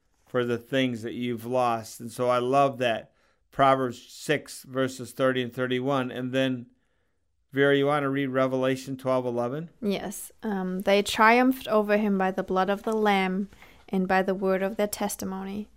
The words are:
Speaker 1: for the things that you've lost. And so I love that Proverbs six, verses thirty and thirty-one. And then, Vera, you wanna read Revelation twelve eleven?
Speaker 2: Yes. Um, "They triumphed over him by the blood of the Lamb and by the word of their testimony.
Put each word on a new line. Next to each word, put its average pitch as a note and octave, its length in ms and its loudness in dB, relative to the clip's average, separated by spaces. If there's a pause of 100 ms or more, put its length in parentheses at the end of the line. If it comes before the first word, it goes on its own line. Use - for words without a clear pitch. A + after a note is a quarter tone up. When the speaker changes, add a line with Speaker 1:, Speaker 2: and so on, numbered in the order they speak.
(260)
Speaker 1:
for B2 180 0
the A#2+ 140 0
things B2 440 -2
that A2+ 100 -8
you've A#2 340 -4
lost. A#2+ 540 -2
And A#2+ 100 -12
so B2 180 -2
I B2 100 2
love B2+ 400 2
that A#2 340 -2 (400)
Proverbs C3 560 2
six, - 540 -6
verses C3 480 -4
thirty B2+ 320 0
and A#2+ 100 -8
thirty-one. B2+ 600 -2
And B2+ 200 -6
then, C3 340 0 (880)
Vera, C#3 240 4
you C#3 100 2
wanna C#3+ 220 0
read C3+ 200 -2
Revelation C3 680 0
twelve B2+ 300 0
eleven? B2 440 -4 (120)
Speaker 2:
Yes. G3+ 480 -6 (140)
Um, F#3 380 -4
"They G3+ 200 4
triumphed B3 640 4
over G#3 300 2
him G#3 200 2
by F#3+ 140 0
the F#3 140 -4
blood F#3 260 0
of G3+ 140 -4
the A3+ 80 0
Lamb G3 580 0 (380)
and F#3+ 180 0
by F#3+ 160 4
the F#3+ 140 -2
word F#3+ 260 0
of G3 140 -4
their G#3 100 0
testimony. G3 920 -8